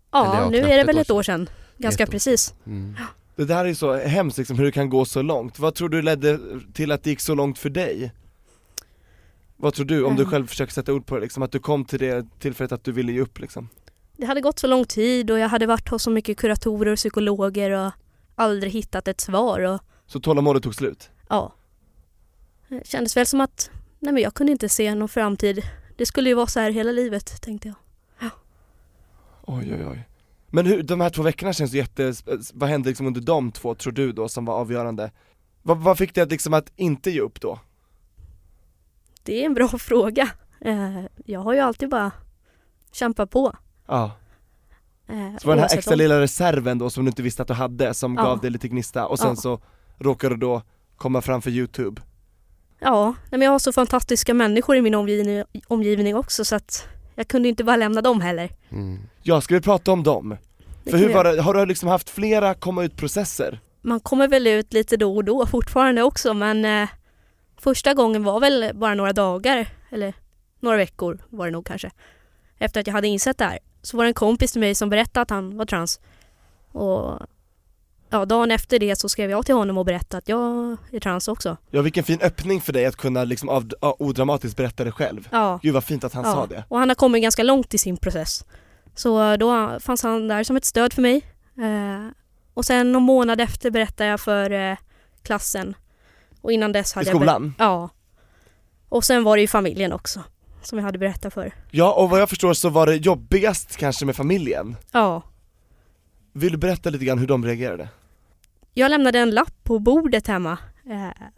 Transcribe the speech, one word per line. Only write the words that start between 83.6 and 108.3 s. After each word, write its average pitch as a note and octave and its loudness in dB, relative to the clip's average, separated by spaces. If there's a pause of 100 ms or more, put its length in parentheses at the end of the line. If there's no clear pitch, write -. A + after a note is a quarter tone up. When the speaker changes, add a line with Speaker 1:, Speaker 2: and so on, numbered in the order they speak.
Speaker 3:
ja, C#3+ 0
odramatiskt C3 -2
berätta B2 -4
det A#2 -4
själv. - -6
Speaker 1:
Ja. G3+ 0
Speaker 3:
Gud, D3+ 2
vad C3 2
fint C#3 -6
att B2+ -8
han B2+ -6
Speaker 1:
Ja. G#3+ 2
Speaker 3:
sa C#3 0
det. G#2+ -12
Speaker 1:
Och A#3 -2
han B3+ 4
har B3+ 4
kommit A#3+ 4
ganska A3+ 2
långt C4 4
i G#3+ 0
sin F3+ -2
process. - -4 (500)
Så G#3+ 2
då A3 2
fanns B3 -2
han A3+ 0
där G#3+ 0
som B3+ 0
ett C4 0
stöd A#3+ 2
för - 0
mig. B3+ 4 (360)
Eh, G#3 -4 (460)
och A#3+ -4
sen B3 4
någon B3+ 4
månad B3 4
efter A#3 -2
berättade A3 -2
jag G#3 -2
för, G3+ 0
eh, F#3+ -2 (460)
klassen. G3 -4 (640)
Och - -2
innan G#3+ 2
dess G3+ -2
hade F#3 -2
Speaker 3:
I - 0
Speaker 1:
jag F3+ 4
ber- C#3 6
Speaker 3:
skolan? C#3+ 2
Speaker 1:
Ja. F3+ 2 (1000)
Och A#3+ 2
sen A#3+ 4
var G#3+ 6
det G#3 6
ju G#3 4
familjen F#3+ 0
också, - -8 (380)
som - -10
jag G#3 -4
hade F#3+ -6
berättat F#3+ -4
för. F#3+ -8 (200)
Speaker 3:
Ja, F3 6
och F#3 4
vad F#3 6
jag G3+ 4
förstår F3+ 2
så F3 2
var D#3 6
det D#3 6
jobbigast F#3 0
kanske C#3+ -2
med C3+ -2
familjen. B2+ -2 (160)
Speaker 1:
Ja. F#3+ 2 (1120)
Speaker 3:
Vill E3 0
du D#3+ -4
berätta F3 -2
lite C#3 -4
grann B2+ 2
hur B2+ 0
de B2+ 2
reagerade? A#2 -4 (840)